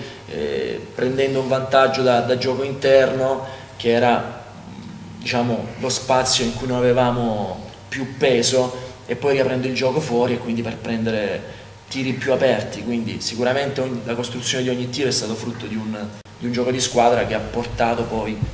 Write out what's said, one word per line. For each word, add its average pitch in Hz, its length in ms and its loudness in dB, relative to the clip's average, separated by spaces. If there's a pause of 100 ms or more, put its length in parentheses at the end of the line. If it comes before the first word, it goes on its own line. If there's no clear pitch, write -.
(280)
eh, 69 520 -4 (140)
prendendo 131 460 0
un 131 80 -2
vantaggio 131 540 4
da, 123 180 6
da 123 180 2
gioco 131 240 0
interno, 135 840 4 (320)
che 120 140 0
era, 120 540 4 (760)
diciamo, 120 480 0 (140)
lo 127 80 -2
spazio 127 560 2
in 117 100 -2
cui 127 140 -4
noi 123 100 0
avevamo 120 880 2 (240)
più 135 280 -6
peso, 127 680 2 (200)
e 120 100 -4
poi 143 160 0
riaprendo 127 340 2
il 131 80 -4
gioco 127 260 0
fuori 120 340 0
e 120 40 -2
quindi 117 240 -4
per 110 140 -6
prendere 110 800 -4 (320)
tiri 131 240 -4
più 131 220 0
aperti. 117 500 2
Quindi 110 380 -4
sicuramente 127 580 0
ogni, 131 240 -4
la 117 100 -4
costruzione 127 500 -4
di 127 40 -2
ogni 123 220 -2
tiro 135 180 -2
è 117 40 0
stato 110 220 -2
frutto 113 300 -8
di 107 100 -6
un 110 220 -4 (420)
di 120 80 -6
un 120 60 -2
gioco 123 180 0
di 127 100 0
squadra 120 460 4
che 110 80 -2
ha 107 60 0
portato 117 640 0
poi 110 340 -4 (160)